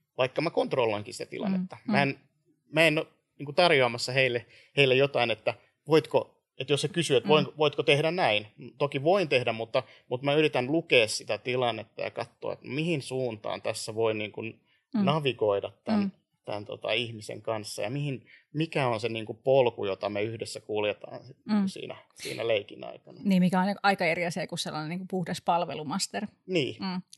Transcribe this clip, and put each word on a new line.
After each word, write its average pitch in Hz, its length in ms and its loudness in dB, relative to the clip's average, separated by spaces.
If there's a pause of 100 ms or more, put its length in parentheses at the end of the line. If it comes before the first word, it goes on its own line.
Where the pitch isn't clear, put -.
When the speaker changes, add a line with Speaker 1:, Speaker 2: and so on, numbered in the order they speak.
(180)
Speaker 1:
Vaikka 127 240 0
mä 160 80 0
kontrolloinkin 113 640 -2
sitä - 160 -12
tilannetta. 185 560 -4
Speaker 2:
Mm, 247 60 -4
Speaker 1:
Mä 208 140 2
Speaker 2:
mm. 139 60 0
Speaker 1:
en, - 80 -10 (520)
mä 160 160 6
en 151 100 2
oo 160 100 -4 (320)
niinku 143 140 -10
tarjoamassa 131 580 4
heille, 127 340 2 (320)
heille 135 180 6
jotain, 131 360 4
että 117 220 -2 (340)
voitko, 147 540 2 (160)
että 135 160 -2
jos 139 80 0
se 151 60 -2
kysyy, 147 300 2
että 117 100 0
Speaker 2:
Mm. 147 40 6
Speaker 1:
voin, 147 160 6 (100)
voitko 147 260 2
tehdä 156 280 4
näin. 113 360 2 (300)
Toki 139 260 -2
voin 175 260 2
tehdä, 123 240 2
mutta, 113 300 -2 (240)
mutta 127 180 -4
mä 143 80 2
yritän 143 380 2
lukea 147 360 4
sitä - 300 -4
tilannetta 120 640 -4
ja 98 100 -6
katsoa, 113 420 -8
että - 140 -16
mihin 147 340 -2
suuntaan 110 600 -6
tässä 110 340 -6
voi 110 180 2
niinku 107 280 -8
Speaker 2:
Mm. 110 140 -10 (380)
Speaker 1:
navigoida 123 800 0 (120)
tän, 107 160 0
Speaker 2:
Mm. 101 120 0 (340)
Speaker 1:
tän 104 200 -8
tota 107 260 -6
ihmisen 113 500 -4
kanssa 107 400 -6
ja 104 80 -4
mihin, 139 360 -6 (280)
mikä 151 340 0
on 117 120 0
se 113 100 -2
niinku 113 240 -6
polku, 120 520 0
jota 98 240 -2
me 101 120 -4
yhdessä 110 380 -8
kuljetaan 104 640 -4 (240)
Speaker 2:
Mm. 208 220 0
Speaker 1:
siinä, - 280 -10 (200)
siinä 120 320 -6
leikin 107 360 -2
aikana. - 400 -18
Speaker 2:
Niin, 190 180 4
mikä 180 200 4
on 196 220 0
aika 196 220 2
eri 170 200 0
asia 170 220 -4
kuin 170 120 -8
sellainen 151 300 -6
niinku 185 200 -8
puhdas 180 320 -4
palvelumaster. 175 840 -2 (180)
Speaker 1:
Niin, 143 340 0
Speaker 2:
Mm. 185 220 -4 (160)